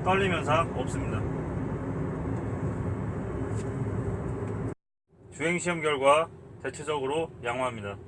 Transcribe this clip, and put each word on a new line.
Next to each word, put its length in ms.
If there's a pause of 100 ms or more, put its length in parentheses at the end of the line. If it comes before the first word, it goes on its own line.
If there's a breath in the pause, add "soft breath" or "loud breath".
떨림 280
현상 460
없습니다. 440 (4000)
주행 280
시험 220
결과 460 (360)
대체적으로 680 (140)
양호합니다. 540 (100)